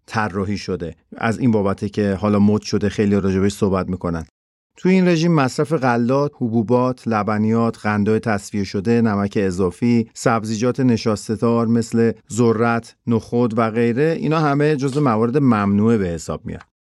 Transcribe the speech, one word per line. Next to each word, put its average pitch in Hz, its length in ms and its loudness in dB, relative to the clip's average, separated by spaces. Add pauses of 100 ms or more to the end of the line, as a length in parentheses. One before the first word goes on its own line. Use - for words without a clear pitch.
طراحی 101 500 -4
شده. 87 380 -8 (220)
از 110 220 -2
این 120 120 2
بابته 101 380 0
که 101 260 0
حالا 104 240 2
مد 104 240 4
شده، 104 260 -2
خیلی 101 320 2
راجبش 95 320 0
صحبت 92 360 -2
می‌کنن. 87 360 -4 (520)
توی 185 160 0
این 185 160 4
رژیم 170 240 2
مصرف 143 400 0
غلات، 131 640 0
حبوبات، 123 720 0
لبنیات، 110 680 0
قندهای 107 420 0
تصفیه 104 440 -4
شده، 113 360 0
نمک 101 400 0
اضافی، 98 720 0
سبزیجات 113 640 -2
نشاسته‌دار 117 880 0
مثل 113 460 0 (200)
ذرت، 117 640 0 (100)
نخود 117 520 0
و 113 120 0
غیره، 120 480 0
اینا 151 220 0
همه 147 360 2
جزو 135 240 -2
موارد 120 360 0
ممنوعه 110 640 2
به 95 80 0
حساب 82 380 -6
میاد. 82 180 -10 (200)